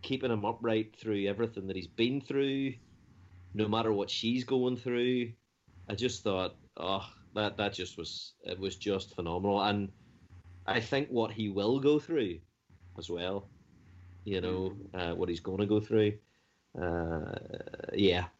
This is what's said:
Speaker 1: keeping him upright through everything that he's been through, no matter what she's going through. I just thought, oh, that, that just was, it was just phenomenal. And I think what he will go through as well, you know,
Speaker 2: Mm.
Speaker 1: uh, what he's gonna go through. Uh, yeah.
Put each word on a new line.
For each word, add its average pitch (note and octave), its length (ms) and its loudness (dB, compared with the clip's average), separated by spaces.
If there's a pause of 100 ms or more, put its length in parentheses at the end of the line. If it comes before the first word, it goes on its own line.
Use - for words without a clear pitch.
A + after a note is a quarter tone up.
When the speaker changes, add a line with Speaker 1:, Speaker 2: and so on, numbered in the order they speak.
Speaker 1:
keeping C3 300 -2
him G#2+ 140 0
upright A2+ 520 0
through G2+ 300 -2
everything G2+ 400 -2
that F#2+ 100 -4
he's F2+ 100 -6
been B2 340 2
through, C#3 520 0 (800)
no G#2+ 140 0
matter A2 240 2
what G2+ 160 0
she's A#2+ 360 0
going B2+ 320 2
through. B2 540 0 (580)
I A2+ 60 -4
just A2+ 280 -2
thought, F#2 340 0 (220)
oh, G2 280 -2 (280)
that, G#2 240 -2
that G2+ 160 0
just - 240 -8
was, - 340 -10 (120)
it F#2 140 -8
was F#2+ 180 -4
just F#2+ 380 -2
phenomenal. F#2+ 480 0
And G2+ 280 2 (760)
I F#2+ 140 0
think C#3 300 -2
what A2+ 220 0
he A2 180 -2
will G#2 300 6
go D3 180 8
through B2+ 400 0 (600)
as E2+ 120 -10
well, F#2 380 -2 (760)
you F#2+ 160 0
know, F#2 320 0 (220)
Speaker 2:
Mm. F2 180 0
Speaker 1:
uh, - 20 0
what F2 140 0
he's E2+ 120 -2
gonna F#2+ 260 0
go G#2+ 140 6
through. G#2+ 340 4 (680)
Uh, E2+ 520 -2 (600)
yeah. F2+ 340 4 (140)